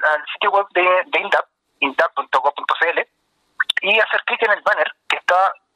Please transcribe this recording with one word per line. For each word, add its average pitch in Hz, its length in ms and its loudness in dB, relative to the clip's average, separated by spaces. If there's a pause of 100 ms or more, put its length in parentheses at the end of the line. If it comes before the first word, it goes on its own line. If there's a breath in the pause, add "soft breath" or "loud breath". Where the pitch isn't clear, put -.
(140)
al 151 200 -2
sitio 208 180 -2
web 196 200 2
de, 180 360 2
de 160 120 -2
indap, 196 260 -2 (340)
indap - 340 0
punto - 280 -2
go 143 120 0
punto - 260 -4
c 165 100 0
l, - 200 -2 (720)
y 208 180 2
hacer 208 260 0
clic 240 180 -4
en 214 80 2
el 190 100 -2
banner 180 300 0 (160)
que 147 100 0
está 185 360 0 (220)